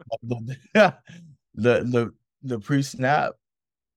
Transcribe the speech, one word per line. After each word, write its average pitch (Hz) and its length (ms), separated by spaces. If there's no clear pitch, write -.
But 117 260
the, 135 100
<laughs> - 800
the, 107 300
the, 120 300
the 127 180
pre-snap, 139 720